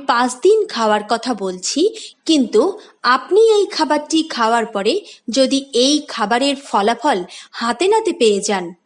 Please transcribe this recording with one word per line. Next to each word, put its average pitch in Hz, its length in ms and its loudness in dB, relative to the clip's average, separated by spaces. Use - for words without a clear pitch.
পাঁচ 247 220 0
দিন 415 140 6
খাওয়ার 214 280 0
কথা 233 200 -4
বলছি, 185 360 -6
কিন্তু 254 340 2
আপনি 349 240 2
এই 403 80 2
খাবারটি 302 420 0
খাওয়ার 233 400 0
পরে 208 200 -2
যদি 262 200 2
এই 277 100 2
খাবারের 240 420 0
ফলাফল 233 500 0
হাতে 233 340 -2
নাতে 440 280 2
পেয়ে 208 280 4
যান 190 180 -2